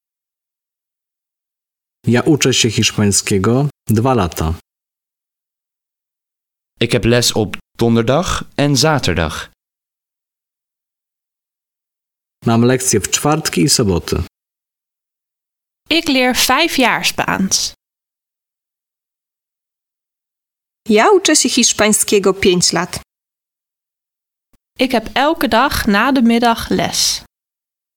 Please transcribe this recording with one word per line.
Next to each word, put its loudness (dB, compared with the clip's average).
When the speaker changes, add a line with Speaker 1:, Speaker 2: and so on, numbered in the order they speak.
Speaker 1:
Ja 4
uczę 2
się 0
hiszpańskiego 0
dwa 2
lata. -2
Speaker 2:
Ik -2
heb 0
les 2
op -4
donderdag 0
en 0
zaterdag. -2
Speaker 1:
Mam 2
lekcje 0
w -4
czwartki -2
i 2
soboty. 0
Speaker 3:
Ik -2
leer 0
vijf 0
jaar 0
Spaans. -4
Speaker 4:
Ja 4
uczę 4
się 0
hiszpańskiego 2
pięć 0
lat. -6
Speaker 3:
Ik 0
heb -2
elke 0
dag 0
na 2
de 2
middag 2
les. -2